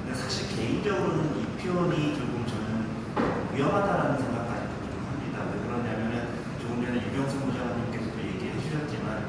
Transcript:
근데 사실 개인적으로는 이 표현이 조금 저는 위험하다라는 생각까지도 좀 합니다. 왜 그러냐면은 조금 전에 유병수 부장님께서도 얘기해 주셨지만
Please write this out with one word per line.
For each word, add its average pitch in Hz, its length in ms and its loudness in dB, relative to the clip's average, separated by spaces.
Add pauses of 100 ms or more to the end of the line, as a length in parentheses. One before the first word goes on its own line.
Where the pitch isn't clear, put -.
근데 127 140 -2
사실 - 380 -2
개인적으로는 156 800 2
이 110 80 0 (160)
표현이 151 560 2
조금 - 260 -2
저는 - 1080 0
위험하다라는 139 640 4
생각까지도 117 540 0 (100)
좀 - 100 -6 (160)
합니다. - 280 -2 (160)
왜 - 120 -2
그러냐면은 117 640 0 (320)
조금 120 240 0
전에 120 120 0 (100)
유병수 135 320 0
부장님께서도 117 800 -2
얘기해 - 420 -2
주셨지만 151 680 -2